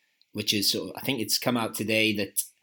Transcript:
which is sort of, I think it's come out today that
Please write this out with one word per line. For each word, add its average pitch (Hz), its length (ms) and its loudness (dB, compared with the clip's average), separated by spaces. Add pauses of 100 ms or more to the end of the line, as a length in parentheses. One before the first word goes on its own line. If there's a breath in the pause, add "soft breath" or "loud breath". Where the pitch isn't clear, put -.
(320)
which 107 200 0
is 101 200 2
sort 90 180 -4
of, - 60 -14
I - 60 -10
think 127 180 0
it's - 180 0
come 123 180 0
out 110 200 -2
today 110 400 2
that - 260 -2 (200)